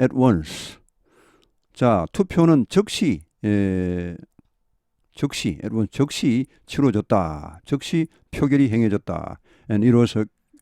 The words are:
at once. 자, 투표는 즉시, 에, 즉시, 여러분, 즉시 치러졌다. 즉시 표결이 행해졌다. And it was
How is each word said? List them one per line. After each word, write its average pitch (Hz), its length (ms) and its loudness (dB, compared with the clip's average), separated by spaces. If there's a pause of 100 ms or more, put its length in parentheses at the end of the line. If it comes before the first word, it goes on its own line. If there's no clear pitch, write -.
at 127 140 0
once. 110 640 0 (960)
자, 107 380 0
투표는 165 560 2
즉시, 170 540 0 (220)
에, 92 720 -2 (1000)
즉시, 123 480 -4
여러분, 110 280 -2
즉시 135 560 -2 (200)
치러졌다. 92 1000 -2
즉시 156 420 -4 (240)
표결이 139 400 2
행해졌다. 98 680 -2 (320)
And 107 160 2
it 123 80 6
was 120 220 4 (460)